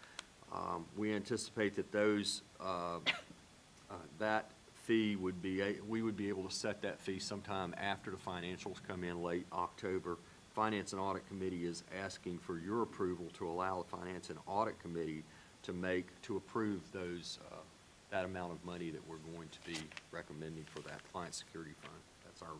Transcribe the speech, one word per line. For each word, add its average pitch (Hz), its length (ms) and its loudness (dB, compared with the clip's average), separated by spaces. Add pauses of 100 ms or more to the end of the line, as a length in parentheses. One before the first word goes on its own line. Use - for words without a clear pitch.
(520)
Um, 90 320 0 (120)
we 107 180 6
anticipate 104 640 2
that 95 160 2
those, 104 500 6 (180)
uh, 87 360 2 (920)
uh, 101 60 -10 (240)
that 107 320 4 (320)
fee 110 320 8
would 92 260 2
be, 95 200 2
a, 101 160 4 (120)
we 113 140 2
would 110 140 2
be 101 120 2
able 95 140 2
to 95 100 -4
set - 300 0
that 98 160 0
fee 95 220 -2
sometime 98 600 0
after 98 300 0
the 95 60 -2
financials 90 600 -4 (100)
come 92 160 -2
in 87 180 0
late 87 300 2
October. 87 640 0 (400)
Finance 107 360 4
and 98 80 0
Audit 95 280 2
Committee 92 360 0
is 85 200 0 (180)
asking 90 360 -4
for 85 200 -2
your 104 240 2
approval 90 440 2 (120)
to 90 100 -2
allow 90 360 2
the - 120 -6
Finance 90 340 -6
and 78 80 -8 (100)
Audit 104 340 2
Committee 80 400 -2 (400)
to 98 100 -4
make, 90 360 2 (140)
to 104 140 -2
approve 104 440 0 (100)
those, 87 480 -4 (140)
uh, 85 40 -10 (540)
that 95 140 2
amount 90 260 -2
of 82 140 -8
money 87 260 -4
that 76 180 -4
we're 82 100 -8 (180)
going 82 120 -8
to - 160 -14
be 82 140 -4 (320)
recommending 80 540 -6 (100)
for 78 60 -8
that 73 200 -8 (120)
Client 85 200 -4
Security 78 480 -8
Fund. 80 140 -12 (300)
That's - 180 -16
our 82 60 -8 (100)